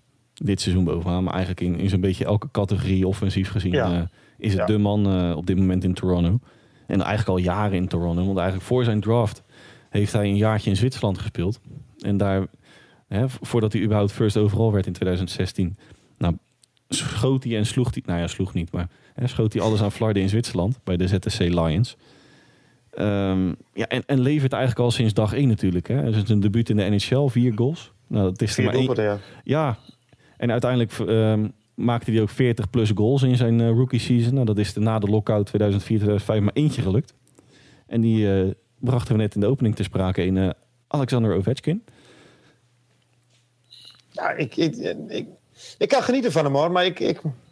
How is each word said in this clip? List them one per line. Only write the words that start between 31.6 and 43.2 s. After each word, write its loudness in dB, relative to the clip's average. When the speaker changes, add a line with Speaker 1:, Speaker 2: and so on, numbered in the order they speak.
Speaker 1:
maakte -2
hij 4
ook 0
veertig 0
plus 2
goals 2
in 4
zijn, 2
eh, 4
rookie 2
season. 2
Nou, 2
dat 0
is 0
de, -4
na 2
de 0
lockout 2
tweeduizend 0
vier, 0
tweeduizend 0
vijf 2
maar 0
eentje 0
gelukt. 0
En 0
die, 2
eh, 2
brachten 0
we 2
net -2
in 0
de 2
opening 2
ter -2
sprake -2
in, 2
eh, 2
Alexander 0
Ovechkin. -2